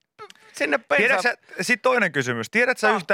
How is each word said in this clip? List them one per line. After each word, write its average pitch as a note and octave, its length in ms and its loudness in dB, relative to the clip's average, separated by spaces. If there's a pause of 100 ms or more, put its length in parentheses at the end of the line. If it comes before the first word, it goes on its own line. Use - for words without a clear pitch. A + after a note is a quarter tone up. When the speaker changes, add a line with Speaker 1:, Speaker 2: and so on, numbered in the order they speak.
(540)
Speaker 1:
sinne D4+ 240 -2
bensa- C#4+ 200 -2
Speaker 2:
Tiedätkö A3+ 240 2
sä, A#3+ 140 -2 (260)
sit A3 200 0
toinen A#3+ 300 2
kysymys. B2 380 -2
Tiedät A#3+ 280 0
sä G#3+ 120 2
yhtään, G3+ 240 0